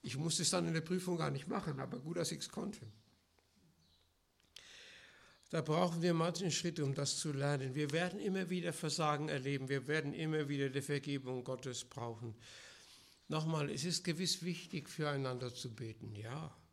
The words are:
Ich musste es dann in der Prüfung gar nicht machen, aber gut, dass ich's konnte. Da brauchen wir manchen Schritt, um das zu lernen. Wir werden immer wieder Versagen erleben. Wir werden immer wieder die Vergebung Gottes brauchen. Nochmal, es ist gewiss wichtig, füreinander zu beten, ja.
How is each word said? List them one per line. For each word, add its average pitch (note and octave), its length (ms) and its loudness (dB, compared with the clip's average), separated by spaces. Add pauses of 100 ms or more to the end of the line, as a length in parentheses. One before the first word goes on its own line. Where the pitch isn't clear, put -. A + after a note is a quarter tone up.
Ich C3+ 100 -2
musste D#3+ 260 2
es D3 80 6
dann F3 180 4
in E3 40 4
der D#3+ 100 4
Prüfung F3+ 340 2
gar D3+ 160 2
nicht C#3 160 -4
machen, D3+ 320 0
aber - 180 -4
gut, D#3+ 180 -4
dass E3+ 140 2
ich's - 180 -6
konnte. - 380 -6 (2750)
Da E3 120 0
brauchen E3 380 4
wir F3 140 6
manchen E3 380 4
Schritt, E3 260 0
um C#3 160 2
das C#3+ 220 0
zu D3+ 160 0
lernen. C3+ 420 2
Wir D3 160 2
werden F3 300 2
immer F#3+ 280 2
wieder E3+ 240 0
Versagen D3+ 560 2
erleben. C3+ 400 0
Wir C3+ 200 0
werden D3 240 2
immer D#3 360 2
wieder C#3 220 2
die C#3 100 0
Vergebung C3+ 640 -2
Gottes B2+ 420 -4
brauchen. A2+ 520 -6 (920)
Nochmal, D#3 420 0
es C#3 160 -2
ist F3 200 0
gewiss E3 400 0
wichtig, F3 440 -4
füreinander C3 640 0
zu A#2+ 220 -8
beten, G#2+ 400 -8
ja. C3 420 -8 (160)